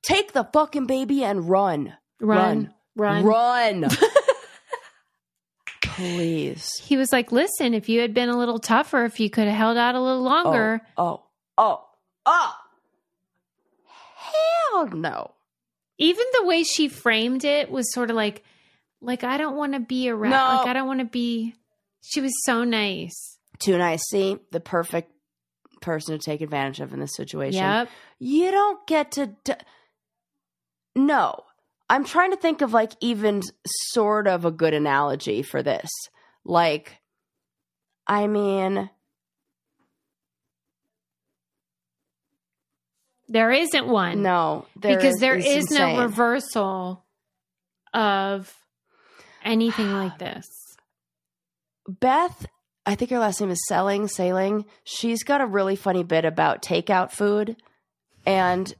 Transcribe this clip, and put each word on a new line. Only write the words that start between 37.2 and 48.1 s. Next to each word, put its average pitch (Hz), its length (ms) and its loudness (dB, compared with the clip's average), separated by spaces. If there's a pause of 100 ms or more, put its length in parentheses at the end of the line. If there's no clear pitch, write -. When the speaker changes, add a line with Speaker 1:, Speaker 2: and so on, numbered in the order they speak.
Speaker 1:
I 208 220 0
mean, 196 600 0 (4000)
Speaker 2:
There 226 220 4
isn't 311 380 2
one. 202 340 2
Speaker 1:
No, 170 440 2 (100)
there 202 200 2
Speaker 2:
Because 262 200 4
Speaker 1:
is, 208 40 -4
Speaker 2:
there 262 140 4
Speaker 1:
it's 262 120 0
Speaker 2:
is 285 260 2
no 277 160 4
Speaker 1:
insane. - 120 0
Speaker 2:
reversal 208 1040 -2 (880)
of 196 600 -2 (920)